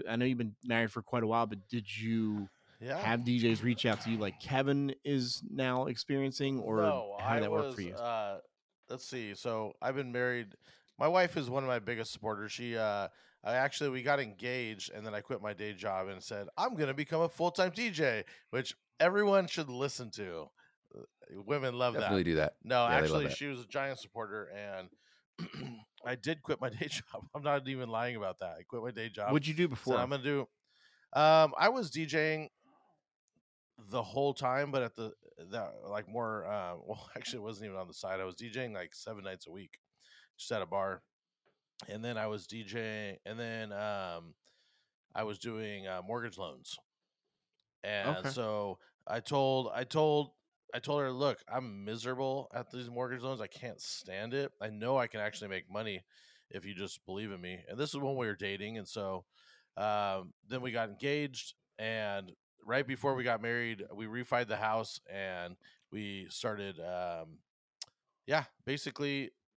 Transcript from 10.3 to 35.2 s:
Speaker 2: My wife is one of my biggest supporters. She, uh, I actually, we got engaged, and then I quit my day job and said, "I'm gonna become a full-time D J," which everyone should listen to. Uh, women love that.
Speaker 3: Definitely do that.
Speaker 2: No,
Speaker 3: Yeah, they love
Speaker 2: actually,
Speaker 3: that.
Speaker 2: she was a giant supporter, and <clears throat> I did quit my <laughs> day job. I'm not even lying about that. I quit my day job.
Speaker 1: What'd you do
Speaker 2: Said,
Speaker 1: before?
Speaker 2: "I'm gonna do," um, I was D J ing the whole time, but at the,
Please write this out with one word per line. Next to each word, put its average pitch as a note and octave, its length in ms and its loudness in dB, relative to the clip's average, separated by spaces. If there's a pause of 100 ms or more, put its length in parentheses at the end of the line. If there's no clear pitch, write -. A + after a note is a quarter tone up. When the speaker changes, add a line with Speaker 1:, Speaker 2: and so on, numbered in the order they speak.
Speaker 2:
My D3 100 4
wife F3 280 6
is C3+ 140 0
one C3+ 120 0
of C3 60 0
my B2 100 2
biggest A2 340 -4
supporters. G#2 400 -4
She, A#2+ 240 -4
uh, G2+ 320 2 (360)
I A2+ 100 2
actually, C#3 360 2
we B2+ 120 -2
got C#3+ 160 4
engaged, A2+ 720 -4
and G#2+ 160 -8
then G#2+ 80 -4
I G#2 60 -2
quit G#2 220 -4
my G#2+ 100 -2
day G#2 220 -6
job F#2+ 340 -2
and F#2+ 140 -8
said, G2+ 340 -6
"I'm A#3+ 180 0
gonna D3 200 0
become D3+ 260 0
a E3 80 4
full-time F3 420 2
D A3 200 -2
J," C#3 340 2 (260)
which B2+ 240 -2 (240)
everyone G3 480 6
should D#3+ 220 -2
listen B2+ 440 -2
to. F2 360 -6 (480)
Uh, A1 60 -14 (280)
women B2 480 0
love B2 200 4
that. G2 240 4
Speaker 3:
Definitely - 20 2
do E2 120 6
that. D2+ 260 4
Speaker 2:
No, A#2+ 240 6
Speaker 3:
Yeah, B2 140 6
they D#3 80 6
love D#3 140 4
Speaker 2:
actually, - 20 2
Speaker 3:
that. C#3 140 -2
Speaker 2:
she C#3+ 80 -4
was C3+ 140 -6
a A#2 60 -14
giant C3+ 340 -4
supporter, G#2 460 -6
and F#2+ 440 -8 (480)
<clears throat> C#3 640 -10
I B2 120 -2
did D3 260 -4
quit - 180 -2
my B2+ 100 0
<laughs> A2+ 100 -8
day D3+ 80 -2
job. - 460 -8
I'm C#3+ 80 -6
not C#3+ 260 2
even B2+ 220 -4
lying A#2+ 260 0
about F#2+ 220 -2
that. E2+ 200 -6
I F2+ 60 -14
quit A#2+ 180 -6
my A#2+ 80 -4
day A2+ 200 -6
job. G#2 260 2
Speaker 1:
What'd D3 100 2
you D#3 80 -2
do E3+ 140 4 (140)
Speaker 2:
Said, B2+ 160 4
Speaker 1:
before? - 20 -
Speaker 2:
"I'm B2+ 100 0
gonna C#3 140 0
do," C#3+ 160 2 (720)
um, D#3 460 10
I F#3+ 120 8
was A#3 200 0
D D#3+ 160 -2
J D#3 280 4
ing D#3 160 -4 (1300)
the A2+ 240 0
whole C3 320 2
time, C3+ 360 2
but C3+ 120 4
at A2+ 120 -2
the, A2 180 -6 (240)